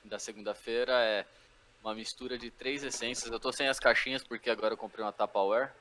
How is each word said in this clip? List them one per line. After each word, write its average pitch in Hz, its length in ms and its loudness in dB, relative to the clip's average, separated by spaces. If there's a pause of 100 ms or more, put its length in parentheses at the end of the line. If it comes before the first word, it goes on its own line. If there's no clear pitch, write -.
da 107 140 -8
segunda-feira 113 760 -2 (100)
é 107 220 2 (580)
uma 110 100 -4
mistura 123 440 -8
de 117 120 -10
três 139 340 -4
essências. 120 480 -4
Eu 113 80 -4
tô 131 120 -2
sem 139 160 0
as 135 120 0
caixinhas 131 440 4
porque 120 260 -6
agora 110 240 2
eu 107 40 -6
comprei 110 280 -8
uma 104 60 -2
Tupperware 107 680 2